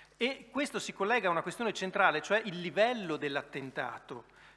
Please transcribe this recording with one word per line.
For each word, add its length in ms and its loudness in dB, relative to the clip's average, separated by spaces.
E 340 -2
questo 300 -2
si 120 -6
collega 360 2
a 20 6
una 120 2
questione 300 -2
centrale, 500 4
cioè 220 2
il 140 -6
livello 580 0
dell'attentato. 1200 -8